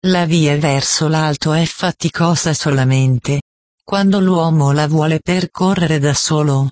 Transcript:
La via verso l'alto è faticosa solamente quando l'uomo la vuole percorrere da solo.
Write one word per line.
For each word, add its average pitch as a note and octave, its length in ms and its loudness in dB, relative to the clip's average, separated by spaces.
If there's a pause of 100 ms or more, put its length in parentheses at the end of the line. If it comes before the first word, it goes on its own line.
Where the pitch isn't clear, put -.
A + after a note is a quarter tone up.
La F3+ 200 2
via D#3 320 2
verso D3 500 -2
l'alto D#3 460 -2
è E3 120 2
faticosa E3 880 -2
solamente C3 880 0 (420)
quando G3 360 0
l'uomo E3 520 2
la D3+ 160 2
vuole D#3 320 0
percorrere F3+ 800 -2
da C#3+ 140 0
solo. C#3+ 580 0